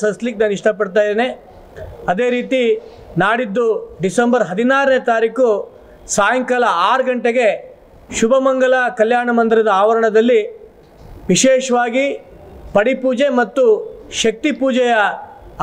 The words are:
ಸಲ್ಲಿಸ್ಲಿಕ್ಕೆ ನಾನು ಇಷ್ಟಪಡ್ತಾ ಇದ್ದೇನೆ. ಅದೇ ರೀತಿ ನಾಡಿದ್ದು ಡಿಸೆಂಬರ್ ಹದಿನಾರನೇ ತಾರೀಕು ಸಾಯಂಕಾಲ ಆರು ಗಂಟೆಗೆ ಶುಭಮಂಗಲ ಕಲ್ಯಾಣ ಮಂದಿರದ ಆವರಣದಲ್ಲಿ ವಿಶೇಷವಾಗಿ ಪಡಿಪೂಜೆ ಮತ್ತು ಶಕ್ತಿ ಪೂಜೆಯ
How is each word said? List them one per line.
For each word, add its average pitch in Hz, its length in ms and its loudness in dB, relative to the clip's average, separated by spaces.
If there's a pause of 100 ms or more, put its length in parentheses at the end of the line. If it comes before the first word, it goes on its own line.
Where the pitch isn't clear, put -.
ಸಲ್ಲಿಸ್ಲಿಕ್ಕೆ 208 420 -4
ನಾನು 208 140 0
ಇಷ್ಟಪಡ್ತಾ 202 520 0
ಇದ್ದೇನೆ. 220 200 -2 (840)
ಅದೇ 226 140 0 (100)
ರೀತಿ 254 260 -2 (600)
ನಾಡಿದ್ದು 226 440 0 (380)
ಡಿಸೆಂಬರ್ 240 460 0
ಹದಿನಾರನೇ 262 480 0 (120)
ತಾರೀಕು 226 380 0 (680)
ಸಾಯಂಕಾಲ 247 480 0 (260)
ಆರು 254 200 0
ಗಂಟೆಗೆ 240 380 0 (680)
ಶುಭಮಂಗಲ 262 560 2 (260)
ಕಲ್ಯಾಣ 240 280 2 (100)
ಮಂದಿರದ 226 320 2 (120)
ಆವರಣದಲ್ಲಿ 226 580 2 (920)
ವಿಶೇಷವಾಗಿ 247 720 2 (680)
ಪಡಿಪೂಜೆ 254 540 0 (100)
ಮತ್ತು 247 240 0 (580)
ಶಕ್ತಿ 226 280 0 (100)
ಪೂಜೆಯ 247 340 0 (680)